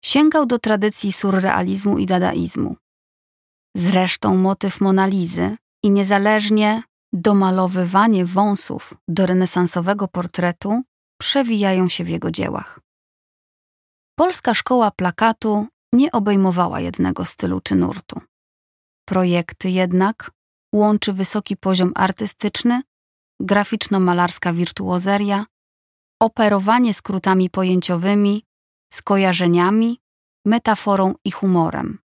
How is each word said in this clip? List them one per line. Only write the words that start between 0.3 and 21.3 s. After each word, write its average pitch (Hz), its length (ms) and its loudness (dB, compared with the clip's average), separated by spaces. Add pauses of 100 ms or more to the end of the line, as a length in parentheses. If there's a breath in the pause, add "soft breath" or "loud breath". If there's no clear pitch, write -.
do 233 120 -2
tradycji 208 540 0
surrealizmu 190 840 0
i 190 80 -2
dadaizmu. - 720 -2 (1000)
Zresztą 185 600 2
motyw 190 440 0
Monalizy 190 760 0 (260)
i 208 80 2
niezależnie 208 920 2 (300)
domalowywanie 185 1120 2
wąsów 196 720 -2 (140)
do 180 180 0
renesansowego 185 840 0
portretu 180 720 -4 (380)
przewijają 202 680 0
się 170 160 -4
w 175 40 -8
jego 170 220 -4
dziełach. - 500 -8 (1400)
Polska 330 360 0
szkoła 233 360 0
plakatu 214 760 -2 (260)
nie 269 200 2
obejmowała 190 680 0
jednego 180 440 -4
stylu - 360 -4
czy - 140 -4
nurtu. - 460 -2 (880)
Projekty 180 600 -2
jednak 185 600 0 (440)
łączy 208 380 2
wysoki 190 440 -4